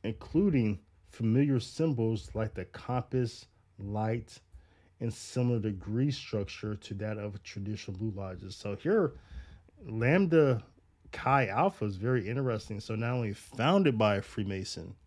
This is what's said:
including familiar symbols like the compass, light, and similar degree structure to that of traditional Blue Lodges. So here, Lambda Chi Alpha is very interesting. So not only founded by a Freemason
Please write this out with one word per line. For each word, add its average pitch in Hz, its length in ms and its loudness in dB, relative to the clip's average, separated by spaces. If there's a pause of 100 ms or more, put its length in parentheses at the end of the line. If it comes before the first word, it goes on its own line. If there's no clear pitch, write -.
including 120 760 2 (300)
familiar 123 520 4
symbols 117 720 0
like 107 200 -2
the 90 120 -8
compass, - 800 -4 (340)
light, 107 640 -4 (580)
and 113 140 -2
similar 123 460 0
degree 107 500 -2
structure 107 640 -4
to 104 220 -10
that 107 240 -6
of 104 240 -8
traditional 101 520 -8
Blue 107 200 -4
Lodges. 92 400 -10
So 104 200 -6
here, 180 380 2 (720)
Lambda 143 800 4 (480)
Chi 135 340 4
Alpha 117 400 0
is 101 120 -4
very 110 300 0
interesting. 117 520 -2
So - 160 -6
not 117 160 -2
only 117 220 -2
founded 151 600 4
by 107 200 6
a 101 80 -2
Freemason 95 720 -6 (120)